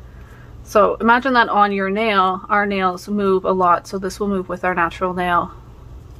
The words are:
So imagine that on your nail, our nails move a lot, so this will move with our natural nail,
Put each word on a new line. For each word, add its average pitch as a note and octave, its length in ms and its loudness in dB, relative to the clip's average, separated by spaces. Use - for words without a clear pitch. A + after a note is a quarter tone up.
So G3 340 2
imagine B3 360 2
that A#3 160 4
on G3+ 240 2
your G3 180 -2
nail, G3 580 0
our G#3 180 2
nails F#3+ 420 -2
move G3 360 0
a F#3 80 2
lot, F3+ 340 2
so G3 120 -8
this F#3 220 -8
will G3+ 80 -2
move F#3 200 -4
with F3 160 -8
our F#3 100 0
natural F3+ 400 -2
nail, F3 380 -2